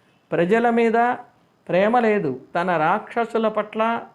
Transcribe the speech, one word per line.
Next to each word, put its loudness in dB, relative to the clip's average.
ప్రజల 2
మీద 2
ప్రేమ 2
లేదు, 0
తన 0
రాక్షసుల 0
పట్ల -4